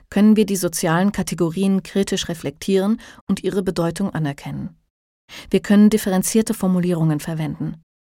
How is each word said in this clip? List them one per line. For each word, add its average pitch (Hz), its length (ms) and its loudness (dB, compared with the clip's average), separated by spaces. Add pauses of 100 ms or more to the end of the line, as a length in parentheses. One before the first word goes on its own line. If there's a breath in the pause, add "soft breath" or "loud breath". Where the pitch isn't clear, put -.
(120)
können 208 240 6
wir 208 100 4
die 196 100 -2
sozialen 175 560 0
Kategorien 185 720 0
kritisch - 480 -2
reflektieren 190 720 -2 (240 loud breath)
und - 180 -2
ihre 190 200 -2
Bedeutung 170 480 -2
anerkennen. 143 680 -8 (720 loud breath)
Wir 190 120 2
können 208 280 6
differenzierte 214 640 0
Formulierungen 175 680 0
verwenden. 160 600 -8 (220)